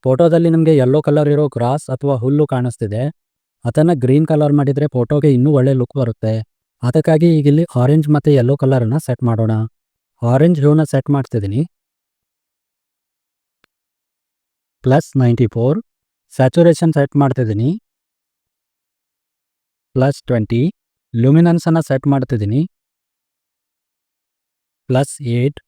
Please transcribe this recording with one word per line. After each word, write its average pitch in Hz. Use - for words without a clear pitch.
ಫೋಟೋದಲ್ಲಿ 165
ನಮ್ಗೆ 160
ಯೆಲ್ಲೋ 131
ಕಲರ್ 147
ಇರೋ 147
ಗ್ರಾಸ್ 127
ಅಥವಾ 139
ಹುಲ್ಲು 139
ಕಾಣಿಸ್ತಿದೆ, 120
ಅದನ್ನ 156
ಗ್ರೀನ್ 135
ಕಲರ್ 147
ಮಾಡಿದ್ರೆ 143
ಫೋಟೋಗೆ 143
ಇನ್ನೂ 127
ಒಳ್ಳೆ 135
ಲುಕ್ 127
ಬರುತ್ತೆ. 113
ಅದಕ್ಕಾಗಿ 156
ಈಗಿಲ್ಲಿ 143
ಆರೆಂಜ್ 147
ಮತ್ತೆ 147
ಯೆಲ್ಲೋ 131
ಕಲರ್ 131
ಅನ್ನ 117
ಸೆಟ್ 127
ಮಾಡೋಣ. 113
ಆರೆಂಜ್ 143
ಹ್ಯೂನ 151
ಸೆಟ್ 139
ಮಾಡ್ತಿದ್ದೀನಿ 120
ಪ್ಲಸ್ 135
ನೈಂಟಿ 120
ಫೋರ್. 127
ಸ್ಯಾಚುರೇಷನ್ 165
ಸೆಟ್ 143
ಮಾಡ್ತಿದ್ದೀನಿ 127
ಪ್ಲಸ್ 135
ಟ್ವೆಂಟಿ. 117
ಲುಮಿನೆನ್ಸ್ 160
ಅನ್ನ 165
ಸೆಟ್ 135
ಮಾಡ್ತಿದ್ದೀನಿ 123
ಪ್ಲಸ್ 131
ಏಟ್. 123